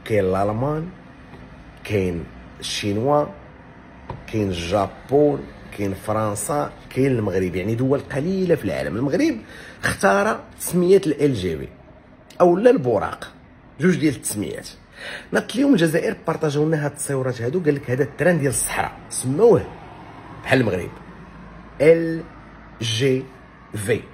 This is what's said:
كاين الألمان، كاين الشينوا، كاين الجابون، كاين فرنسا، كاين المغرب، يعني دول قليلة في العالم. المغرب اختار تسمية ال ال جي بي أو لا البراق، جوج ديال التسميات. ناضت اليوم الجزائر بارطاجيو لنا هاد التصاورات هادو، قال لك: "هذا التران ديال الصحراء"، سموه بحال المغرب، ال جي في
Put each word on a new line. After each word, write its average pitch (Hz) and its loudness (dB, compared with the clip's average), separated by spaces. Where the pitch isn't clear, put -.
كاين 104 2
الألمان، 120 0
كاين 90 -2
الشينوا، 123 0
كاين 104 0
الجابون، 104 0
كاين 98 -2
فرنسا، 107 -4
كاين 135 2
المغرب، 95 0
يعني 98 -2
دول 131 2
قليلة 170 0
في - -4
العالم. 73 -4
المغرب 269 0
اختار 196 2
تسمية 180 4
ال 147 0
ال 139 4
جي 90 -4
بي 67 -10
أو 175 6
لا 247 6
البراق، 110 0
جوج 170 4
ديال 139 2
التسميات. - -8
ناضت - -2
اليوم 277 4
الجزائر 170 2
بارطاجيو 151 0
لنا 156 0
هاد 139 -2
التصاورات 131 -4
هادو، 151 -2
قال 147 4
لك: 139 -6
"هذا 127 2
التران 165 2
ديال 139 0
الصحراء"، - -4
سموه 156 4
بحال 131 4
المغرب، 90 0
ال 165 4
جي 131 0
في 107 -2